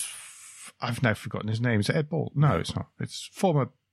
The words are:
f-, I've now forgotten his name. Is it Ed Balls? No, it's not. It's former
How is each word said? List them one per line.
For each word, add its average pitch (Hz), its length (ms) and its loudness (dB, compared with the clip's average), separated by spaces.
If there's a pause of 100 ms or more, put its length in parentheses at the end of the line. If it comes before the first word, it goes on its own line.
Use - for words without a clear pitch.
f-, - 760 -18
I've 117 220 -4
now 110 120 4
forgotten 101 340 -8
his 110 120 -2
name. 117 200 4
Is 107 80 0
it 127 80 2
Ed 151 120 0
Balls? - 280 -2
No, 139 240 6
it's - 160 -6
not. - 100 -6 (140)
It's - 320 -10
former 147 380 2 (220)